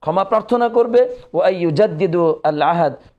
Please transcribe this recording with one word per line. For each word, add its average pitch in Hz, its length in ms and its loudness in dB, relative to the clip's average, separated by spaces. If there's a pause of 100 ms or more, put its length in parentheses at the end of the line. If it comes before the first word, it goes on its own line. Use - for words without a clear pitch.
ক্ষমা 175 240 -2
প্রার্থনা 240 440 -2
করবে। 240 480 2 (180)
ওয়া 160 120 0
আইয়ুজাদ্দিদু 170 960 0
আল 151 200 0
আহাদ 156 340 0 (220)